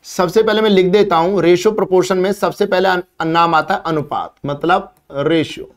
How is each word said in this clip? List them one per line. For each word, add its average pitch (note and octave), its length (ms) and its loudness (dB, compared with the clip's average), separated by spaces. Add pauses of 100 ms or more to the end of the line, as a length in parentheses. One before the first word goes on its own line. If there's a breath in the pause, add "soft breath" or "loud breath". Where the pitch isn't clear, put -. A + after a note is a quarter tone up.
सबसे F#3 400 -2
पहले A3 200 0
मैं G#3+ 80 2
लिख F#3+ 160 4
देता F#3 300 2
हूं, F3 260 0
रेशियो F3 300 2
प्रोपोर्शन F#3 460 0
में F#3+ 140 0
सबसे G3 340 -2
पहले F#3+ 220 0
अन-, F3+ 380 -4
नाम E3+ 280 2
आता D#3 200 0
है G3 120 -4
अनुपात, C#3 480 -6 (120)
मतलब E3 480 -2 (180)
रेशियो। D3 640 -2